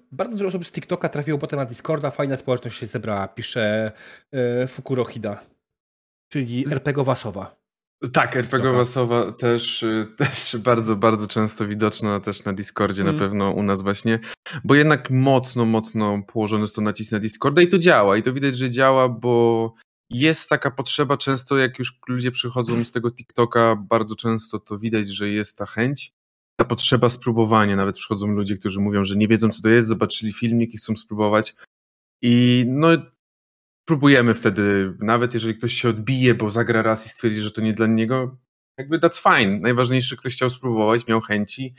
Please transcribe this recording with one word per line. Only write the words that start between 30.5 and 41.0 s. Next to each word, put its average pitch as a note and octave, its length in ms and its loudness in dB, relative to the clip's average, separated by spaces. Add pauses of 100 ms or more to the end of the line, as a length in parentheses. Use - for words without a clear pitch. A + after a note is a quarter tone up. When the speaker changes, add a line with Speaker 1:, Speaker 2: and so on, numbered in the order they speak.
Speaker 2:
i G#2+ 40 -12
chcą G#2+ 180 -4
spróbować. G#2+ 600 -2 (640)
I B2 460 4
no, C#3+ 200 2 (1000)
próbujemy C3 460 6
wtedy, G2+ 640 0
nawet A#2 340 0
jeżeli A2 220 -2
ktoś A#2 180 -4
się - 160 0
odbije, A#2 460 2
bo G#2+ 140 -2
zagra A2+ 320 2
raz A2 240 0
i - 40 -14
stwierdzi, G#2+ 320 -2
że G#2 100 -6
to A2 100 -6
nie A2 120 0
dla A2 140 2
niego, B2 500 0 (420)
jakby D3 200 -4
that's E3 220 2 (160)
fine. G#2 220 2
Najważniejsze, B2+ 580 0
ktoś B2+ 180 -8
chciał B2+ 140 0
spróbować, A2+ 580 0